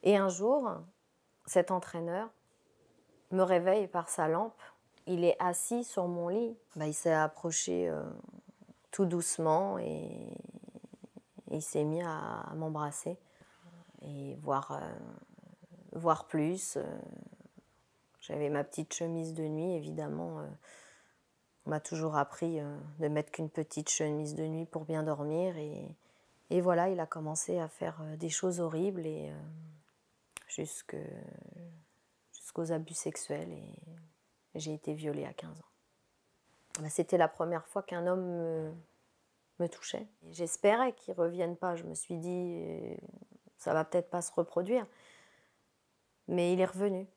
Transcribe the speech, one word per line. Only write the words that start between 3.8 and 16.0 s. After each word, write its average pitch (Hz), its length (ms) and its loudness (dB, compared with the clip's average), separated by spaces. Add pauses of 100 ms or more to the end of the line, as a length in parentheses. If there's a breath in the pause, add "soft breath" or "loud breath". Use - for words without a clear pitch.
par 170 220 -2
sa 160 180 2
lampe. 185 340 2 (440 loud breath)
Il 180 180 2
est 175 160 8
assis 233 460 2
sur 180 240 0
mon 170 180 -2
lit. 226 300 0 (180)
Bah, 151 120 0
il 151 60 0
s'est 165 200 4
approché, 156 760 2
euh, - 160 0 (880)
tout 196 140 4
doucement 170 760 4
et - 480 -4 (1200)
il 156 100 -2
s'est 151 240 0
mis 156 160 0
à, 156 400 -4
à - 140 -10
m'embrasser 156 640 -4 (840 loud breath)
et 139 400 -8
voir, 139 320 0
euh, - 180 -6 (1040)
voir 165 340 2